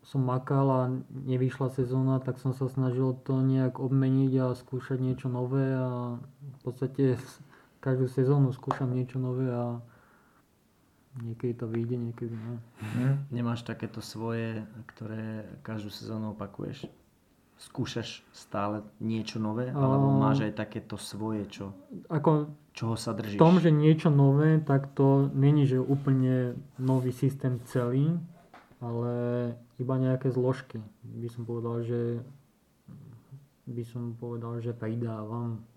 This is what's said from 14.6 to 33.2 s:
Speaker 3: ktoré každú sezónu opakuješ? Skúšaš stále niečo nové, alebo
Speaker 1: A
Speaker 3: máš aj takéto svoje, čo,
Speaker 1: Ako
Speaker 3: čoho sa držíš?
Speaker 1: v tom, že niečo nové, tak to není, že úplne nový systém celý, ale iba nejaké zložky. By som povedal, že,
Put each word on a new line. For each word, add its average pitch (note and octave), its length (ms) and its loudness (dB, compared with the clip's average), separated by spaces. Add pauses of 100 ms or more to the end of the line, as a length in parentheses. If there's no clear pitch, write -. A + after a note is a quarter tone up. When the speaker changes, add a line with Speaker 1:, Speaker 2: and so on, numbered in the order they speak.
Speaker 3:
ktoré A2 560 -10 (160)
každú G#2 320 -10
sezónu A2 400 -8
opakuješ? G2+ 560 -10 (720)
Skúšaš - 720 -8
stále G#2 560 -6 (160)
niečo A2 320 -4
nové, A2 320 -2
alebo C#3 480 4
Speaker 1:
A C3+ 160 6
Speaker 3:
máš C#3 160 2
aj G#2+ 80 -4
takéto G#2+ 400 -6
svoje, G#2+ 480 -6
čo, G2 320 -10 (320)
Speaker 1:
Ako D#3 400 2 (240)
Speaker 3:
čoho A2+ 240 -4
sa A2+ 160 -6
držíš? G#2 240 -4
Speaker 1:
v B2+ 80 8
tom, F3 160 10
že E3 80 6
niečo D#3 400 6
nové, D3 560 6
tak C#3 320 0
to C#3 400 6
není, C#3 320 6
že C3 80 4
úplne B2+ 800 2 (240)
nový B2+ 320 2
systém B2+ 560 -2
celý, C3+ 480 2 (640)
ale A#2+ 320 -4 (640)
iba B2+ 240 -2
nejaké C3 320 0
zložky. B2 480 -2 (240)
By A#2 240 -10
som A#2 160 -10
povedal, A#2 400 -4
že, A#2+ 400 -2 (1400)